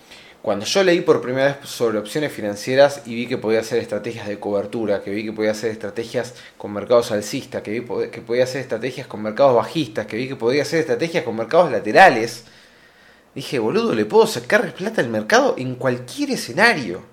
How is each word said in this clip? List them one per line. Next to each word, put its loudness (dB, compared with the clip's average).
Cuando -4
yo 2
leí 4
por 2
primera 0
vez -4
sobre -2
opciones -4
financieras 2
y -10
vi -4
que -4
podía 2
hacer -2
estrategias -8
de -6
cobertura, -2
que -10
vi -4
que -6
podía 0
hacer -4
estrategias -8
con -10
mercados 2
alcistas, -6
que -10
vi -6
po-, -6
que -14
podía 2
hacer -4
estrategias -6
con -10
mercados 4
bajistas, -2
que -8
vi -4
que -8
podía 2
hacer 0
estrategias 0
con -4
mercados 2
laterales, 6
dije, -6
"Boludo, 0
le 2
puedo 6
sacar 0
plata -4
al -2
mercado 2
en -6
cualquier -4
escenario". 0